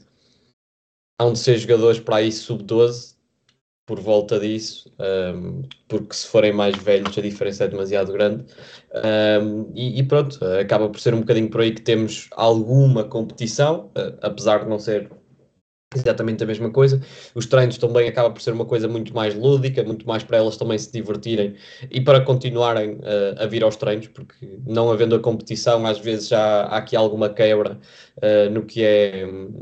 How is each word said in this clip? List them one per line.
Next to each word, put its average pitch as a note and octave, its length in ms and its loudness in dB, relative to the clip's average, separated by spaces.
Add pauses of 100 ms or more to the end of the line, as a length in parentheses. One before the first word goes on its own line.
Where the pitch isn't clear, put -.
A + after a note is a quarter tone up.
(1200)
hão A#2+ 140 4
de A#2 60 -4
ser A#2 180 2
jogadores A2+ 420 4
para A2 180 -2
aí A2 140 2
sub-doze, A2+ 840 -2 (720)
por G#2 140 -8
volta G#2 400 0
disso, G#2+ 500 -6 (100)
ahm, F#2 640 -4 (240)
porque G#2 260 -6
se - 140 -10
forem G#2+ 260 4
mais G2+ 240 0
velhos G2+ 400 0
a G#2 40 -2
diferença G2+ 420 -4
é F#2+ 40 2
demasiado G2 460 -4
grande. G#2 320 0 (480)
Ahm, G#2+ 720 0 (100)
e, A#2+ 240 -4
e C3+ 40 2
pronto, C3+ 420 0
acaba G2+ 440 2
por G2+ 100 -10
ser A#2 140 2
um A2+ 80 0
bocadinho A2 280 2
por A#2 120 0
aí A2 120 2
que - 80 -12
temos A2 500 -2
alguma A2+ 720 4
competição, A#2+ 920 -2
ah, F2+ 260 -4
apesar G#2 420 0
de A2 60 -6
não G#2+ 100 -2
ser G#2 300 -4 (840)
exatamente A2+ 480 -2
a - 20 -2
mesma A2 240 -4
coisa. C3+ 320 4 (320)
Os A#2 120 -6
treinos B2+ 320 2
também A#2+ 320 2
acaba A#2 200 0
por A#2+ 120 -8
ser A#2+ 100 -4
uma A2+ 140 -4
coisa A2 240 -2
muito A2+ 260 -6
mais G#2+ 180 -2
lúdica, C3 520 0
muito A2 200 -8
mais A2 160 -2
para A#2 160 0
elas A2 200 2
também A2+ 200 -2
se - 140 -10
divertirem G#2 640 -4 (340)
e C3 120 -4
para C3+ 180 6
continuarem, A#2 840 0
eh, G2+ 340 -2
a A2 80 -4
vir A2+ 180 -2
aos A2 140 2
treinos, A2 320 -4
porque - 580 -20
não A#2 240 2
havendo A2+ 240 2
a A2 40 0
competição, A2+ 680 0
às G#2+ 120 0
vezes A2 300 -6
já G#2+ 360 2
há - 140 -4
aqui A2 200 -4
alguma A2 320 2
quebra, G#2 500 2 (420)
eh, G#2 280 4
no G#2+ 160 -4
que A2+ 180 -4
é, G2+ 420 2 (360)